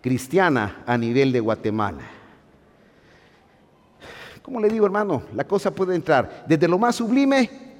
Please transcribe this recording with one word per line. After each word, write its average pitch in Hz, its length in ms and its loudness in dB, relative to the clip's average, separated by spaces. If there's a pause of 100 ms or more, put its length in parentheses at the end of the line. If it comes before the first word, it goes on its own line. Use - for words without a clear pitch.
cristiana 127 760 0 (100)
a 120 100 2
nivel 123 360 2
de 120 80 2
Guatemala. 107 600 -4 (2500)
¿Cómo 254 200 -8
le 214 80 4
digo, 220 160 2
hermano? 196 380 0 (120)
La 143 80 -2
cosa 196 280 -2
puede 185 220 -2
entrar 151 540 0
desde 160 220 4
lo 180 100 2
más 240 160 2
sublime 262 560 2 (280)